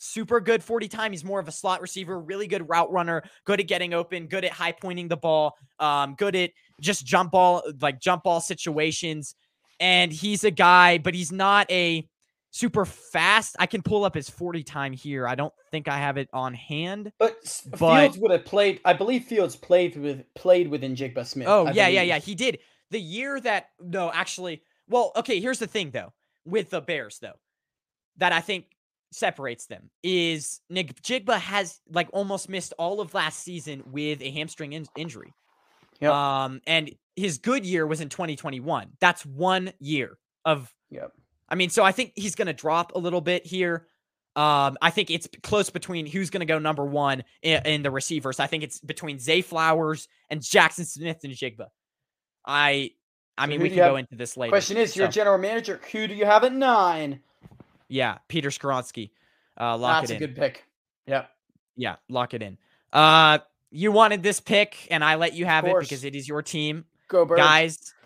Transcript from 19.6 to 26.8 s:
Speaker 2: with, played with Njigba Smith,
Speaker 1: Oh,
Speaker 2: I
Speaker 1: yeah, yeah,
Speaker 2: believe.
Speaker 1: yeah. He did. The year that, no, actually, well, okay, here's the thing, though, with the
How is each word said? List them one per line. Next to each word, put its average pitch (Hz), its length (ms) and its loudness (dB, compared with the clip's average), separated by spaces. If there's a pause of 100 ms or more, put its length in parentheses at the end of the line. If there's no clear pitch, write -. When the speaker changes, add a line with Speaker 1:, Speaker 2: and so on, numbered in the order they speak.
Speaker 2:
with, 143 260 -6 (120)
played 180 340 4
with 143 140 -4
Njigba 131 440 -6
Smith, 135 220 -6
Speaker 1:
Oh, 196 180 6
Speaker 2:
I 147 60 0
Speaker 1:
yeah, 190 160 6
yeah, 185 120 4
Speaker 2:
believe. 175 80 2
Speaker 1:
yeah. 160 100 2
He 196 160 -10
did. 214 240 -2 (320)
The 214 100 -6
year 240 400 -8
that, 208 300 -2 (100)
no, 175 320 -4
actually, 180 500 -6 (260)
well, 233 280 0
okay, 226 240 0
here's 247 180 -2
the 220 80 -6
thing, 180 240 -6
though, 110 220 -10 (340)
with 180 240 -4
the 170 100 -4